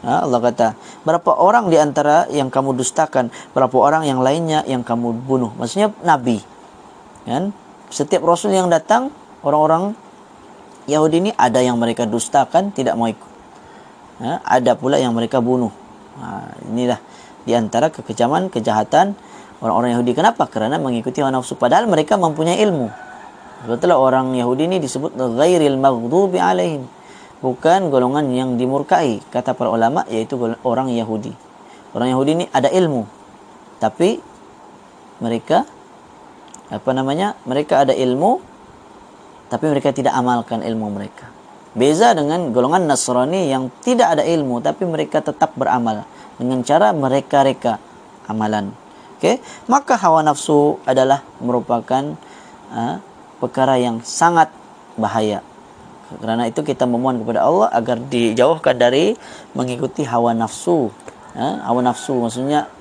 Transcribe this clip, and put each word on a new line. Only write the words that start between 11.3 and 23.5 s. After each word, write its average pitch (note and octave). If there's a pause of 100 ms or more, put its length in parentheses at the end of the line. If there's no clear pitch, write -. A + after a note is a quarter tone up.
ada B2
yang B2
mereka A#2
dustakan, C#3
tidak A#2+
mau A#2
ikut. - (920)
Ha, C#3+
ada B2
pula C#3+
yang B2
mereka A2+
bunuh. A#2+ (480)
Ha, G2+ (160)
inilah A#2+ (480)
di A#2
antara A#2+
kekejaman, C#3+
kejahatan B2 (480)
orang-orang A#2
Yahudi. A#2+
Kenapa? F#3+
Kerana C3
mengikuti B2+
hawa C3+
nafsu. C3
Padahal E3
mereka F3
mempunyai E3
ilmu. C#3+ (720)